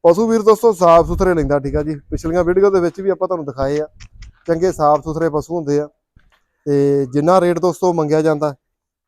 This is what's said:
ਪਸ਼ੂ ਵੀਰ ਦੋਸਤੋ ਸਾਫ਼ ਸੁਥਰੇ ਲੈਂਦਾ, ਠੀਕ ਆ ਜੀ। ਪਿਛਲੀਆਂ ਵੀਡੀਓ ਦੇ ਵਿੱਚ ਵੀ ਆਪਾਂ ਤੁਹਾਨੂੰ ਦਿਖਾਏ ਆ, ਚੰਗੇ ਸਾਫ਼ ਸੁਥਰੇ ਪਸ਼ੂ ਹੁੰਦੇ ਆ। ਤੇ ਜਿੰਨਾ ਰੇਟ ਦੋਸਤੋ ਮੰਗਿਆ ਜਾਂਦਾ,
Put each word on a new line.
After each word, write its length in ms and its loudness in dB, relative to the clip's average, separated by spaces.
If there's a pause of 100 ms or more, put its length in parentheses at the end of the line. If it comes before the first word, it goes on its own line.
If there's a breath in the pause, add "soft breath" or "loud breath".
ਪਸ਼ੂ 240 4
ਵੀਰ 140 0
ਦੋਸਤੋ 300 4
ਸਾਫ਼ 340 4
ਸੁਥਰੇ 280 0
ਲੈਂਦਾ, 240 0
ਠੀਕ 180 -6
ਆ 60 -2
ਜੀ। 120 -6 (160)
ਪਿਛਲੀਆਂ 340 -2
ਵੀਡੀਓ 260 2
ਦੇ 100 0
ਵਿੱਚ 200 -4
ਵੀ 100 -2
ਆਪਾਂ 180 -2
ਤੁਹਾਨੂੰ 180 -6
ਦਿਖਾਏ 340 -4
ਆ, 60 -6 (600)
ਚੰਗੇ 260 -2
ਸਾਫ਼ 320 2
ਸੁਥਰੇ 240 -4
ਪਸ਼ੂ 280 -4
ਹੁੰਦੇ 240 -2
ਆ। 80 -8 (760)
ਤੇ 400 2
ਜਿੰਨਾ 340 2
ਰੇਟ 180 0
ਦੋਸਤੋ 340 -2
ਮੰਗਿਆ 300 0
ਜਾਂਦਾ, 320 -2 (540)